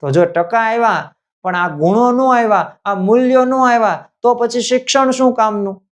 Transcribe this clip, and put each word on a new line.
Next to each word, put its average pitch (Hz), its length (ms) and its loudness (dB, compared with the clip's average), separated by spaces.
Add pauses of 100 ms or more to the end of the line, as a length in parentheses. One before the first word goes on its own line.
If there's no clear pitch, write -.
તો 143 100 -6
જો 170 140 4
ટકા 170 340 -2
આવ્યા, 220 560 -2 (280)
પણ 180 140 -4
આ 180 120 -2
ગુણો 185 440 0
ન 254 240 2
આવ્યા, 214 480 0
આ 202 100 -2
મૂલ્યો 247 500 2
ન 254 100 -2
આવ્યા, 233 540 0 (140)
તો 240 120 2
પછી 233 260 -2
શિક્ષણ 254 500 0
શું 254 240 0
કામનું? 208 480 -4 (100)